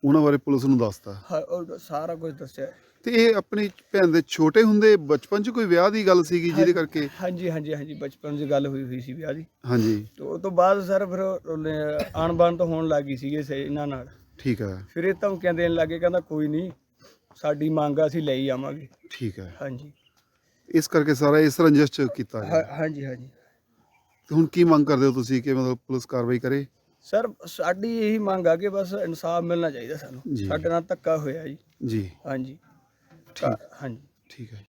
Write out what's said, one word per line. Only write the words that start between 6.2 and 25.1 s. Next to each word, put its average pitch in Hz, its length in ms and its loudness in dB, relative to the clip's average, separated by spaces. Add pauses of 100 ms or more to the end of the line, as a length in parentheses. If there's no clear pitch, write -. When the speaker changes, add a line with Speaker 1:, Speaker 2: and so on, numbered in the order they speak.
Speaker 1:
ਸੀਗੀ 170 220 0
ਜਿਹਦੇ 160 140 0
Speaker 2:
ਹਾਂਜੀ, 170 140 6
Speaker 1:
ਕਰਕੇ? 151 360 -2 (120)
Speaker 2:
ਹਾਂਜੀ, 180 280 -6
ਹਾਂਜੀ, 156 240 -6
ਹਾਂਜੀ, 147 200 -10
ਬਚਪਨ 147 440 -10
'ਚ 143 120 -6
ਗੱਲ 139 180 2
ਹੋਈ 135 160 -6
ਹੋਈ 127 160 -8
ਸੀ 127 140 -12
ਵਿਆਹ 156 200 -10
ਦੀ। 160 120 -10 (200)
Speaker 1:
ਹਾਂਜੀ। 110 420 0 (100)
Speaker 2:
ਤੇ - 60 -14
ਉਹ 160 160 -8
ਤੋਂ 190 120 -6
ਬਾਅਦ 185 300 4
ਸਰ 190 240 0
ਫਿਰ 185 140 -8
ਉਹਨੇ 160 520 -6 (540)
ਅਣਬਣ 170 320 2
ਤਾਂ 175 80 2
ਹੋਣ 160 220 -2
ਲੱਗ 147 160 0
ਗਈ 139 120 -6
ਸੀਗੇ 139 280 -6
ਸੇ-, 135 120 -8
ਇਹਨਾਂ 147 320 -6
ਨਾਲ। 131 220 -10 (280)
Speaker 1:
ਠੀਕ 120 240 -2
ਆ। 95 200 -6 (120)
Speaker 2:
ਫਿਰ 170 100 -6
ਇਹ 190 180 0
ਧਮਕੀਆਂ 180 320 -2
ਦੇਣ 170 180 0
ਲੱਗ 165 180 0
ਗਏ, 165 100 -8
ਕਹਿੰਦਾ 175 200 0
ਕੋਈ 151 280 -4
ਨਹੀਂ, 165 240 -4 (640)
ਸਾਡੀ 151 340 -4
ਮੰਗ 165 300 0
ਆ, 156 80 4
ਅਸੀਂ 156 140 -2
ਲਈ 135 280 -2
ਆਵਾਂਗੇ। 135 380 -6 (240)
Speaker 1:
ਠੀਕ 104 280 -8
ਆ। 92 120 -14 (100)
Speaker 2:
ਹਾਂਜੀ। 139 320 -12 (760)
Speaker 1:
ਇਸ 156 180 2
ਕਰਕੇ 151 260 2
ਸਾਰਾ 147 260 4
ਇਸ 151 200 4
ਰੰਜਿਸ਼ 147 320 6
'ਚ - 100 -6 (140)
ਕੀਤਾ 113 260 -8
ਗਿਆ? 104 80 -8
Speaker 2:
ਹਾਂ, 160 140 2 (160)
ਹਾਂਜੀ, 151 260 -6
ਹਾਂਜੀ। 127 220 -14 (1000)
Speaker 1:
ਤੇ 151 60 -4
ਹੁਣ 160 100 6
ਕੀ 175 180 2
ਮੰਗ 151 220 6
ਕਰਦੇ 139 200 4
ਹੋ 135 60 6